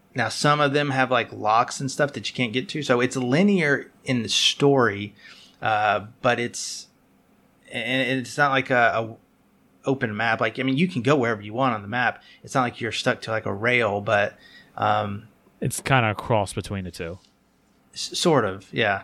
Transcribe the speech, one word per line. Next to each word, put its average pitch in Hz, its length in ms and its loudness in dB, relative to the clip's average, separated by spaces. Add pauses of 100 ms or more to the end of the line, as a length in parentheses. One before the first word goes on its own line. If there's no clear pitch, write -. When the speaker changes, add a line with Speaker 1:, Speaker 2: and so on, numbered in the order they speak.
(160)
Speaker 1:
now, 117 140 -2
some 147 300 2
of 143 140 2
them 147 160 0
have, 131 220 0
like, 117 200 0
locks 107 480 0
and 139 100 -4
stuff 147 240 -2
that - 160 -8
you - 60 -12
can't 120 160 -2
get 123 180 -4
to, 156 140 -6
so 127 160 2
it's 127 160 0
linear 147 760 2 (140)
in 123 200 0
the 104 60 -6
story, 113 840 2 (480)
uh, 107 460 2 (140)
but 120 180 2
it's, - 480 -8 (840)
and, 123 380 -2
and 131 100 0
it's 113 180 -10
not 143 140 4
like 131 200 0
a, 127 40 4 (1120)
a - 40 -2
open 123 280 -2
map. 113 240 2
Like, 113 180 -2
I 127 40 -2
mean, 131 140 0
you 180 100 2
can 131 140 -4
go 139 140 4
wherever 117 260 0
you 104 120 -12
want 123 220 0
on 104 60 -6
the 101 60 -12
map. 117 340 -2 (220)
It's - 120 -6
not 131 80 2
like - 180 -6
you're 113 100 -4
stuck 117 300 -2
to, 113 100 -8
like, 107 140 -4
a 101 80 -4
rail, 107 480 0
but, 101 360 2 (380)
um, 107 520 -2 (340)
Speaker 2:
It's - 180 -4
kinda 123 320 2
a 101 40 -2
cross 107 380 -2
between 98 320 -8
the 87 60 -12
two. 85 280 -10 (760)
Speaker 1:
s-, - 240 -10
sort 143 280 4
of, 95 280 -6
yeah. 104 300 0